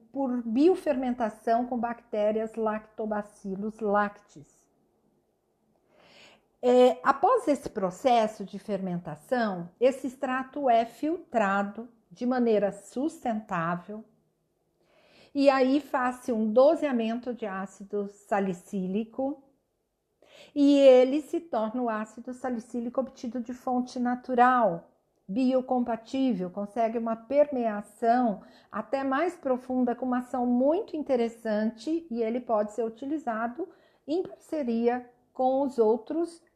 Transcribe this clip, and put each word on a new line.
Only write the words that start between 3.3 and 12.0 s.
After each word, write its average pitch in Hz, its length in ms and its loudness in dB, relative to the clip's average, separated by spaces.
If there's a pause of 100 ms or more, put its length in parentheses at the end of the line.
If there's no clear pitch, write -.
lactis. 202 800 -4 (2000)
É, 247 400 6
após 370 440 2
esse 285 220 0
processo 214 720 0
de 196 140 -12
fermentação, 185 1120 -6 (100)
esse 262 280 0
extrato 262 640 -4
é 226 160 4
filtrado 226 1040 -4 (240)